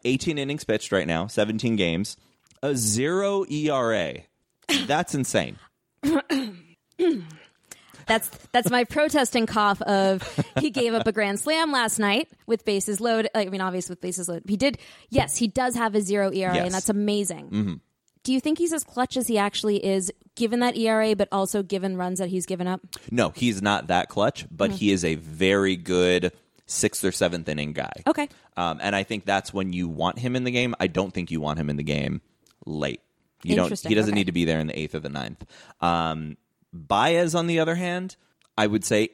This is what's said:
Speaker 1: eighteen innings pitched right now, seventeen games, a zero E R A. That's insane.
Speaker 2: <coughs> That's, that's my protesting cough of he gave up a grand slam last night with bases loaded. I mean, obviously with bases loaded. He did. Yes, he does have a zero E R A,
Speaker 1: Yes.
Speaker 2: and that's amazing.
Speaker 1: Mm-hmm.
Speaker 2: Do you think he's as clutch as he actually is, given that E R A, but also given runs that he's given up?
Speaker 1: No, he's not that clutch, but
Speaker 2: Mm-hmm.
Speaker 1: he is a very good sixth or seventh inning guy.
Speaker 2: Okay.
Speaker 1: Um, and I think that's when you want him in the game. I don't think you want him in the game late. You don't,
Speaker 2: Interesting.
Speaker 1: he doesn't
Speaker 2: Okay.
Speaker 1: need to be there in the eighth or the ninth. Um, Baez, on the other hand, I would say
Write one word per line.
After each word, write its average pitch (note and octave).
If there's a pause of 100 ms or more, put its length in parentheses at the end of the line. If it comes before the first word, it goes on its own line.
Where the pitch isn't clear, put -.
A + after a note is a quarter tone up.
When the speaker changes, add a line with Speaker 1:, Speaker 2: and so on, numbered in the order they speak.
Speaker 1:
eighteen D3+
innings C#3+
pitched -
right F2+
now, E2
seventeen A2
games, F2+ (460)
a C#3+
zero E3+
E D3+
R B2+
A. E2+ (600)
That's D#3
insane. F2 (440)
Speaker 2:
<coughs> C#4 (2000)
That's, A3 (240)
that's B3
my B3
protesting C#4
cough G3+
of F#3+ (380)
he D4
gave A#3
up A3
a A3
grand G3+
slam D#4
last A#3
night G#3+ (180)
with A3+
bases G3
loaded. A3+
I G#3+
mean, F#3+
obviously F#3
with -
bases F3+
loaded. E3+
He G#3
did. B3+ (320)
Yes, A#3
he A#3
does B3+
have A3+
a G#3
zero G3
E F#3+
R F3+
A, -
Speaker 1:
Yes. F3
Speaker 2:
and F3+
that's F#3+
amazing. G3+
Speaker 1:
Mm-hmm. G2+ (480)
Speaker 2:
Do C4
you C4
think D#4
he's E4+
as D#4
clutch -
as B3+
he A3
actually G3+
is, F#3+ (240)
given A3
that B3
E A3+
R A3
A, A3
but G3
also G3
given F#3
runs F3+
that F3+
he's F#3
given F3+
up? F#3 (300)
Speaker 1:
No, A2+
he's A2+
not F#2+
that F2+
clutch, -
but G2
Speaker 2:
Mm-hmm. F#2+
Speaker 1:
he G2+
is F2+
a D#2+
very F#2
good F2+ (360)
sixth -
or F#2+
seventh F2
inning D2+
guy. C#2 (160)
Speaker 2:
Okay. D4 (280)
Speaker 1:
Um, -
and G2+
I G2
think G2+
that's G2
when F#2+
you F2+
want E2
him B2
in B2+
the B2
game. B2
I F#2
don't F#2+
think E2+
you D#2+
want D2+
him D2
in C#2+
the D2
game D2 (440)
late. D2 (420)
You E2+
don't, F2+
Speaker 2:
Interesting. G2+
Speaker 1:
he G#2+
doesn't G#2+
Speaker 2:
Okay. G2+
Speaker 1:
need F#2
to F2+
be E2+
there D#2+
in D#2
the -
eighth D#2
or D#2
the D2
ninth. C#2 (360)
Um, E2 (360)
Baez, D3
on E3+
the E3
other E3
hand, F3+ (420)
I G#2+
would G#2
say A2